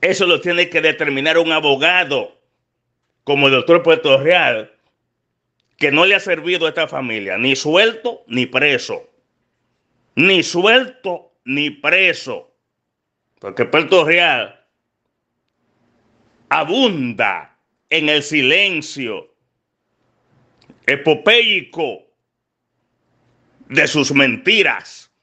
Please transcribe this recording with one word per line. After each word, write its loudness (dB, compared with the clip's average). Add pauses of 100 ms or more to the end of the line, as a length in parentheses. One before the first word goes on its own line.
Eso 0
lo 2
tiene -2
que -2
determinar 0
un 0
abogado 0 (840)
como 2
el 4
doctor 4
Puerto 4
Real, 0 (1040)
que 0
no 2
le 2
ha 2
servido -4
a 0
esta -4
familia, -6
ni 0
suelto -2
ni -2
preso. -2 (1040)
Ni 2
suelto -2 (100)
ni -4
preso. -2 (840)
Porque -4
Puerto 2
Real 0 (1900)
abunda -2 (320)
en -2
el 0
silencio -4 (1500)
epopéico 0 (1600)
de 0
sus 0
mentiras. 0 (120)